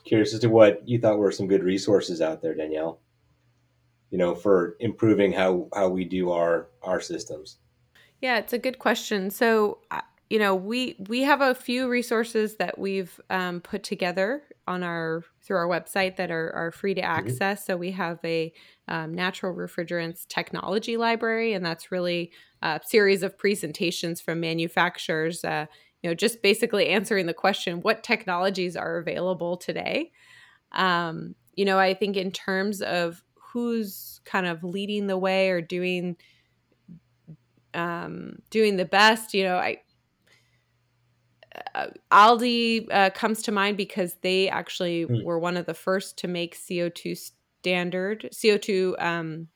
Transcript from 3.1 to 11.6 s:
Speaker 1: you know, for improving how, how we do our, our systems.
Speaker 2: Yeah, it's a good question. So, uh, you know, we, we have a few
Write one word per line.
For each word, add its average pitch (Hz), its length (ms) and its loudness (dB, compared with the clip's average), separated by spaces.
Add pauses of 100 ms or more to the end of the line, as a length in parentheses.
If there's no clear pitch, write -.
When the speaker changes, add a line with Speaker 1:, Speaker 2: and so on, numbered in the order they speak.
Speaker 1:
you 95 80 -6
know, 87 180 2
for 90 440 4
improving 101 520 4
how, 92 420 2
how 95 160 2
we 92 140 -2
do 90 280 -2
our, 85 360 2 (160)
our 92 160 -2
systems. - 580 -10 (640)
Speaker 2:
Yeah, 247 160 0
it's 214 160 -6
a 247 60 0
good 254 180 -4
question. 208 540 -2
So, 220 480 2 (100)
uh, - 120 -6 (280)
you 214 100 2
know, 196 160 4
we, 233 400 -4 (120)
we 240 140 -2
have 277 200 4
a 262 140 4
few 254 340 -2